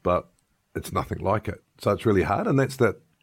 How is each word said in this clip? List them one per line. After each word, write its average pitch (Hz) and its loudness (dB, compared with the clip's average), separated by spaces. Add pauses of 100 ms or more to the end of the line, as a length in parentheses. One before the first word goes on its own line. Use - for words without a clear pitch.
but 90 0 (460)
it's - -8
nothing - -4
like 101 -2
it." - -10 (180)
So 107 0
it's 98 -2
really 101 4
hard, 101 -2
and 143 2
that's 135 -2
that 107 2 (240)